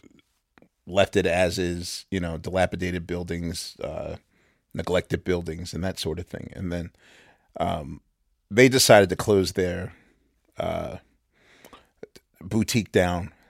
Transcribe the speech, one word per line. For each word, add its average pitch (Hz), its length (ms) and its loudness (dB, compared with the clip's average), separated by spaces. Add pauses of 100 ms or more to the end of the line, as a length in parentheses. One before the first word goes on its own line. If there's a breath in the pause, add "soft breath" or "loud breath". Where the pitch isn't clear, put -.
(880)
left 95 280 0
it 92 120 4
as 87 320 2
is, 87 500 -6
you 98 100 -2
know, 82 200 -4
dilapidated 90 640 -2
buildings, 87 800 -8
uh, 78 320 -8 (580)
neglected - 500 -2
buildings, 87 520 -4
and 82 80 -6
that 92 160 -6
sort 80 180 -6
of 90 80 -10
thing. - 300 -14
And 90 160 -8
then, 85 180 -6 (720 soft breath)
um, 78 420 -6 (480)
they 120 180 8
decided 117 420 8
to 90 60 -2
close 95 380 2
their, 90 400 -4 (640 soft breath)
uh, 82 400 -6 (1400 soft breath)
boutique 104 500 0
down. 87 400 2 (180)